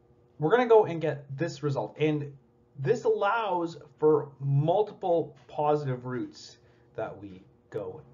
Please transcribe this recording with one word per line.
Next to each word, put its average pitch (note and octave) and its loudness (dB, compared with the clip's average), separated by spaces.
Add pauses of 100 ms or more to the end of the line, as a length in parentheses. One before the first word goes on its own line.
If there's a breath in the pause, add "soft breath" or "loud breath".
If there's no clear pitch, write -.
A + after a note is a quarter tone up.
(400)
we're D#3 0
gonna B3 4
go A3 8
and E3 -4
get D#3 -4 (120)
this E3 -6
result, B2+ -4
and D3 -2 (440)
this G#3 0
allows G3+ 0 (200)
for D#3 2
multiple E3 0 (100)
positive D3 -2
roots A#2 -10 (400 soft breath)
that G2 -8
we F#2+ -18 (240)
go F#2 -10 (120)